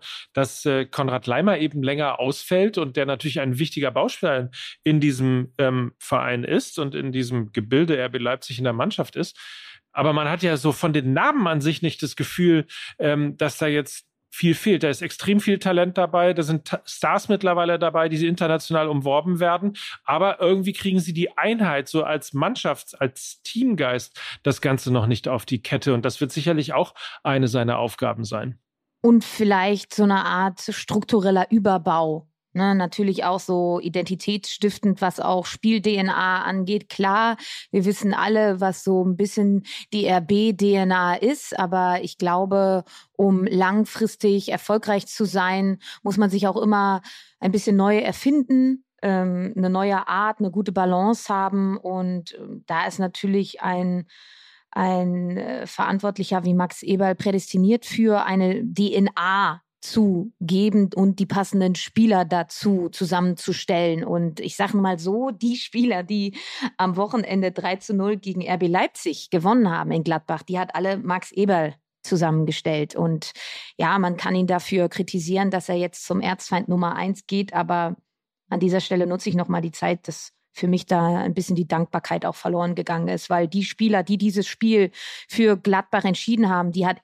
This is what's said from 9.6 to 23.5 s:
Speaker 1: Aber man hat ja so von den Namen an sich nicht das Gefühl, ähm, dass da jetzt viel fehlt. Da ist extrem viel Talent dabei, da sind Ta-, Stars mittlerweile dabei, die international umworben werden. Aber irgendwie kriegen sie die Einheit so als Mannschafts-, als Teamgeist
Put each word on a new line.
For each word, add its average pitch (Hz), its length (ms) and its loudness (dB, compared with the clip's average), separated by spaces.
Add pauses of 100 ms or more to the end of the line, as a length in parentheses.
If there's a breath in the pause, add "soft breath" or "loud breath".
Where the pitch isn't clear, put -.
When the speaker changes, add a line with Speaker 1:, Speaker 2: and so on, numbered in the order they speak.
Speaker 1:
Aber 147 200 2
man 151 160 0
hat 165 140 -2
ja 165 140 2
so 143 160 2
von 160 200 -2
den 131 200 0
Namen 233 340 2
an 156 140 0
sich 151 220 -2
nicht 160 200 -4
das 143 140 -6
Gefühl, 160 500 2 (320 loud breath)
ähm, 147 380 0
dass 151 220 -2
da 156 100 0
jetzt 147 380 -4 (240)
viel 165 240 2
fehlt. 190 280 2
Da 147 80 2
ist 131 100 -4
extrem 202 400 0
viel 196 180 2
Talent 180 380 2
dabei, 175 380 4
da 165 80 0
sind 156 240 -2
Ta-, - 180 -6
Stars 196 460 -2
mittlerweile 175 480 2
dabei, 160 320 2
die 160 160 0
international 160 600 0
umworben 151 540 0
werden. 175 320 2 (320 loud breath)
Aber 160 340 2
irgendwie 190 360 2
kriegen 190 260 2
sie 165 140 -4
die 170 240 -2
Einheit 175 500 0
so 156 160 0
als 151 300 -4
Mannschafts-, 160 600 -4
als - 480 -6
Teamgeist 151 800 -2 (220 loud breath)